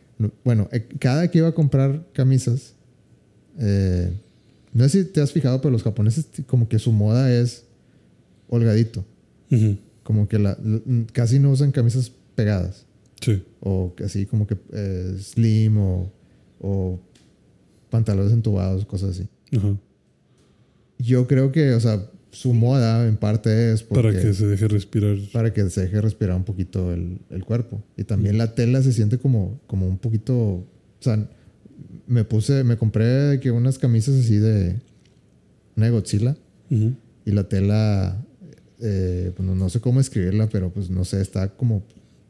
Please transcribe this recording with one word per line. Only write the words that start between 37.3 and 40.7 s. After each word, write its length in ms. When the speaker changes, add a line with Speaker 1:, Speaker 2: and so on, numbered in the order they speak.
Speaker 1:
la 180
tela, 760
eh, 560
pues 120
no, 80
no 140
sé 120
cómo 180
escribirla, 500
pero 220